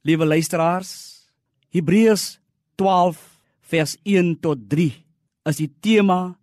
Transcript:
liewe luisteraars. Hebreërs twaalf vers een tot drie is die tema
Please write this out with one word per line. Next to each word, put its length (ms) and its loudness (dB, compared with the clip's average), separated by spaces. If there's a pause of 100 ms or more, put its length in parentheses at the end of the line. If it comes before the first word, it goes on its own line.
liewe 240 0
luisteraars. 640 -2 (840)
Hebreërs 600 2 (420)
twaalf 380 2 (500)
vers 300 -2 (100)
een 220 2 (100)
tot 300 -4
drie 340 -2 (400)
is 160 -4
die 80 -4 (160)
tema 580 0